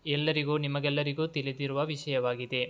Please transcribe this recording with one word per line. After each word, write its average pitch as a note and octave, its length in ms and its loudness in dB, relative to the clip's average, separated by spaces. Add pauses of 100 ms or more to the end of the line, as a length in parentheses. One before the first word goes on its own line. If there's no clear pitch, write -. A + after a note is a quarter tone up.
ಎಲ್ಲರಿಗೂ, D3+ 520 2
ನಿಮಗೆಲ್ಲರಿಗೂ C#3+ 680 0
ತಿಳಿದಿರುವ C#3 580 -2
ವಿಷಯವಾಗಿದೆ. B2+ 840 0